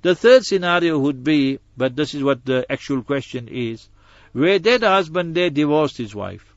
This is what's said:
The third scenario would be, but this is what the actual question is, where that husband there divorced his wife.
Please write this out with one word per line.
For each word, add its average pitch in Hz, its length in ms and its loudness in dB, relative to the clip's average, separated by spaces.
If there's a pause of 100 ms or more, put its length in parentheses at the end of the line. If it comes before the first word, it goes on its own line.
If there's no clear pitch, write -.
The 180 100 2
third 240 320 6
scenario 175 540 0
would 135 240 -2
be, 139 360 0 (160)
but 127 200 -2
this 147 180 -4
is 143 80 -6
what 135 240 0
the 127 260 -2
actual 135 300 -4
question 127 460 -6
is, 113 420 -8 (420)
where 180 280 2
that 226 240 2
husband 175 520 0
there 180 140 0
divorced 147 480 0
his 107 160 -10
wife. 98 440 -12